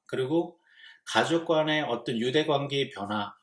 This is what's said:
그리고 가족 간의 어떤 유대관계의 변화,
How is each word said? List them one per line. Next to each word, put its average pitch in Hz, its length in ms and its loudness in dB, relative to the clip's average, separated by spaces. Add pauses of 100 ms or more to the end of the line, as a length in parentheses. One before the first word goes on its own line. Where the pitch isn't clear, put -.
그리고 151 520 -2 (460)
가족 147 400 2
간의 151 380 2
어떤 117 340 -4
유대관계의 139 720 0
변화, 101 540 -6